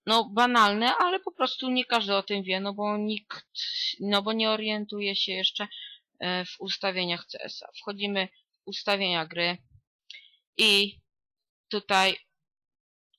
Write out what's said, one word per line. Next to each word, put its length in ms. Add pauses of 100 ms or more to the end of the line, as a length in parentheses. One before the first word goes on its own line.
no, 240
banalne, 680
ale 240
po 120
prostu 380
nie 160
każdy 300
o 80
tym 200
wie, 160
no 140
bo 240
nikt, 640 (400)
no 220
bo 120
nie 160
orientuje 640
się 160
jeszcze, 360 (520)
e, 260
w 140
ustawieniach 640
C 160
S 220
a. 80
Wchodzimy 560
w 400
ustawienia 580
gry 320 (1000)
i 420 (680)
tutaj 480 (1000)